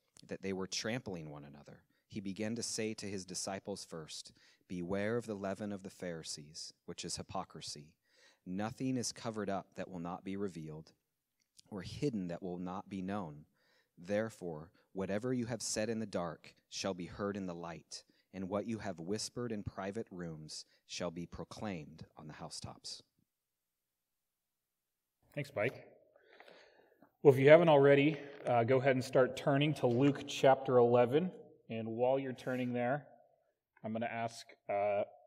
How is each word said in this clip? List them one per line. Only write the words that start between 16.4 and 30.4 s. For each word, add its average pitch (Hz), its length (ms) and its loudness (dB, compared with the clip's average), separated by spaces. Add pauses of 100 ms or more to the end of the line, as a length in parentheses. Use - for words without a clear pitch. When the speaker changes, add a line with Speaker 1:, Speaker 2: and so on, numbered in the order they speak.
Speaker 1:
shall - 260 -4
be 87 120 -8
heard 101 300 -4
in 95 100 -6
the 87 80 -6
light, 85 500 -12 (280)
and 92 160 -8
what 101 180 -2
you 110 120 -4
have 92 200 -8
whispered 107 540 -6
in 104 100 -6
private 101 480 -8
rooms 80 560 -10 (200)
shall 87 240 -6
be 85 160 -8
proclaimed 82 800 -10 (100)
on 151 100 -16
the 78 80 -14
housetops." - 680 -14 (2250)
Speaker 2:
Thanks, - 220 -8
Mike. 113 360 -2 (1300)
Well, 147 100 12
if 127 80 0
you 135 80 8
haven't 165 220 12
already, 143 500 8 (240)
uh, 120 200 4
go 131 140 4
ahead 131 160 4
and 127 80 2
start - 360 4
turning 147 360 2
to - 120 0
Luke 135 400 4
chapter 131 500 6